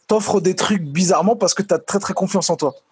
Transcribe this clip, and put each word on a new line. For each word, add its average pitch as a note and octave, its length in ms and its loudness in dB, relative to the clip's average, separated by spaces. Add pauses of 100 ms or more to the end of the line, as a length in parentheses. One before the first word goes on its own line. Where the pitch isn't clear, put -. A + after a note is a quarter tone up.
t'offre G#3+ 340 2
des F3+ 140 0
trucs G3 300 0
bizarrement F3+ 500 2
parce F#3+ 200 0
que G3 100 -4
t'as F3+ 160 0
très, - 180 -4
très - 160 -6
confiance F#3+ 340 -2
en F3 60 2
toi. D3 200 -2 (160)